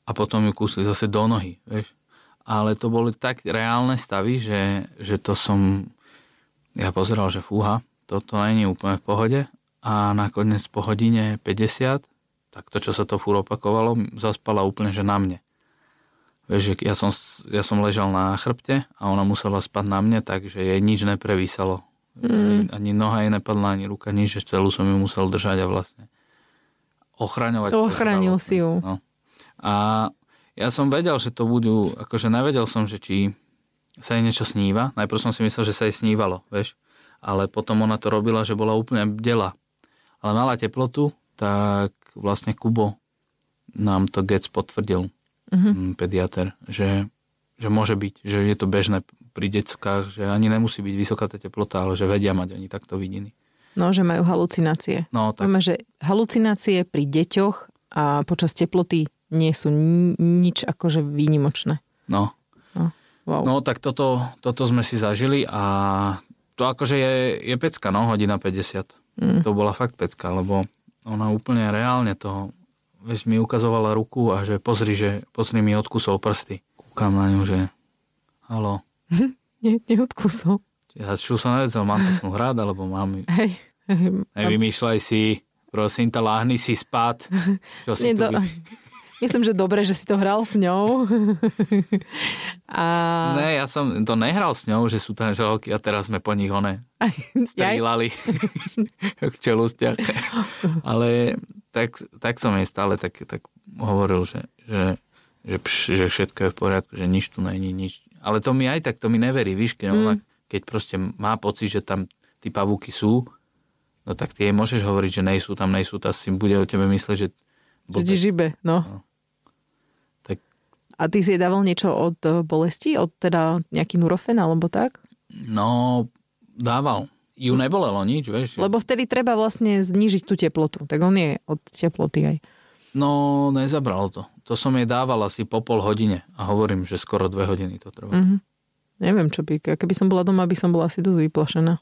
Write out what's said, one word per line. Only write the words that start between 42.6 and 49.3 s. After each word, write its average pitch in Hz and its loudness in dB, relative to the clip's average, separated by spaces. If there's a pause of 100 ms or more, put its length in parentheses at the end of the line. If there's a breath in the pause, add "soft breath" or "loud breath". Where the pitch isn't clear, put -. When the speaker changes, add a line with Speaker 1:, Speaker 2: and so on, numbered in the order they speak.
Speaker 1:
nám 98 0
to 95 -2
GEC 98 0
potvrdil, 95 -2 (380)
Speaker 2:
Mhm. 190 4
Speaker 1:
mm, 92 0
pediater, 92 -2 (180)
že, 98 0 (500)
že 110 -6
môže 107 2
byť, 98 -4
že 101 -2
je 104 4
to 101 -2
bežné 98 2 (280)